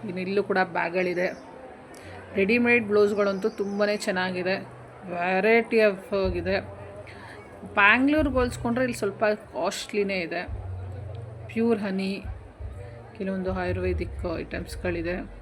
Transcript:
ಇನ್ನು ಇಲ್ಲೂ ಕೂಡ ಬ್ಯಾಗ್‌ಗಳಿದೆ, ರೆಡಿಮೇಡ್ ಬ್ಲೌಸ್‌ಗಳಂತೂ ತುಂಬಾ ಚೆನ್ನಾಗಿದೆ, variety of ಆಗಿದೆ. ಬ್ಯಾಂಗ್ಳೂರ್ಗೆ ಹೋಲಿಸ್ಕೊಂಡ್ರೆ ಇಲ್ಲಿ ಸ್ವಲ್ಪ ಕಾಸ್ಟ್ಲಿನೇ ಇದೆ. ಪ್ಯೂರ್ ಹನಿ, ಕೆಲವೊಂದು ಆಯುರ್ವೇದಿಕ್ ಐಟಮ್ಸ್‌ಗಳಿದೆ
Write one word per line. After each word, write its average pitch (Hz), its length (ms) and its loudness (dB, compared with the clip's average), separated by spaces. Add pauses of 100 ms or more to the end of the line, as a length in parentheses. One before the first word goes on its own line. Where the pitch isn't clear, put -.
ಇನ್ನು 185 120 -6
ಇಲ್ಲೂ 196 220 0
ಕೂಡ 196 220 2
ಬ್ಯಾಗ್‌ಗಳಿದೆ, 175 880 -2 (800)
ರೆಡಿಮೇಡ್ 240 520 4
ಬ್ಲೌಸ್‌ಗಳಂತೂ 202 600 4
ತುಂಬಾ 208 480 0
ಚೆನ್ನಾಗಿದೆ, 185 720 -2 (400)
variety 190 680 4
of 196 500 4
ಆಗಿದೆ. 92 340 0 (1120)
ಬ್ಯಾಂಗ್ಳೂರ್ಗೆ 262 600 6
ಹೋಲಿಸ್ಕೊಂಡ್ರೆ 247 500 2
ಇಲ್ಲಿ 240 140 -2
ಸ್ವಲ್ಪ 208 260 0
ಕಾಸ್ಟ್ಲಿನೇ 202 960 0
ಇದೆ. 170 220 -4 (1040)
ಪ್ಯೂರ್ 226 320 2
ಹನಿ, 190 460 -2 (920)
ಕೆಲವೊಂದು 190 340 -2
ಆಯುರ್ವೇದಿಕ್ 180 840 -2
ಐಟಮ್ಸ್‌ಗಳಿದೆ 175 920 -4 (120)